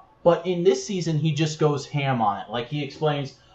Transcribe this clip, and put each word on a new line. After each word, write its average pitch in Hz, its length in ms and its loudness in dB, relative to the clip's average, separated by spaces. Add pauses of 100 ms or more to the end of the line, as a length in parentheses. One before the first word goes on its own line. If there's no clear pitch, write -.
(240)
but 170 220 4
in 175 180 0
this - 200 4
season 165 340 -2
he 156 140 2
just 156 280 0
goes 147 260 2
ham 135 340 -2
on 101 200 2
it. 95 100 -14
Like, 117 180 -4
he 147 140 -6
explains, 143 520 -4 (200)